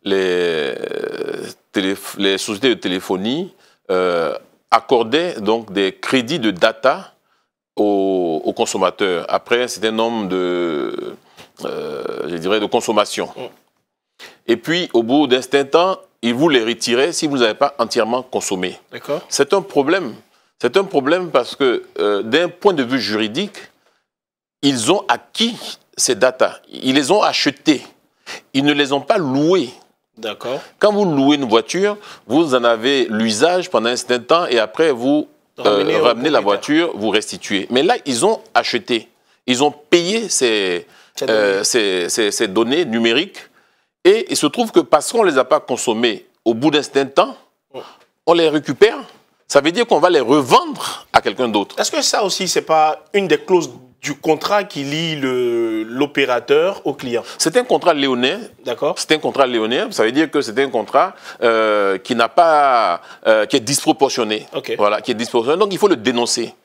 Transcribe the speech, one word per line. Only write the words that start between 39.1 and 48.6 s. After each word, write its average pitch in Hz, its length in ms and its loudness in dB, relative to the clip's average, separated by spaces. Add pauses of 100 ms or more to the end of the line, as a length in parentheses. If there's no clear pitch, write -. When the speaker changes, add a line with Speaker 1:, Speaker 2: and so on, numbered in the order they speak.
Speaker 1:
Ils 127 180 0
ont 147 60 2
payé 180 580 -2
ces, 98 580 0 (280)
Speaker 2:
Ces - 160 -6
Speaker 1:
euh, 107 220 4
Speaker 2:
données. 98 120 -2
Speaker 1:
ces, 95 460 0
ces, 104 200 0
ces 110 180 -2
données 117 360 0
numériques. 117 540 -2 (680)
Et 208 260 4
il - 60 -2
se - 100 0
trouve 220 240 -2
que - 100 4
parce 147 320 2
qu'on 233 120 2
ne 180 60 4
les 135 80 2
a 123 60 4
pas 151 160 2
consommées 113 680 -2 (180)
au 117 100 2
bout 131 160 2
d'un 147 120 2
certain 139 240 0
temps, 226 300 0 (380)
Speaker 2:
Oh. 131 60 -12 (460)
Speaker 1:
on 160 80 4
les 165 140 4
récupère. 151 500 2 (500)